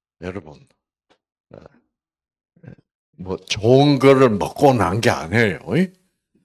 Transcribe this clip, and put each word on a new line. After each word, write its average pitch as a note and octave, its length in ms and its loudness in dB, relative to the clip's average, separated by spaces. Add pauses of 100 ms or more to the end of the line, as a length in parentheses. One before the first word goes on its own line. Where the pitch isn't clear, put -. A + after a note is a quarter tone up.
(220)
여러분, F2+ 440 -16 (840)
어, - 80 -20 (1600)
뭐, F#2 180 -10
좋은 C3 640 0
거를 C3+ 300 4
먹고 G#2+ 440 0
난 G2+ 280 -2
게 A#2 80 0
아니에요. F2+ 500 -2 (840)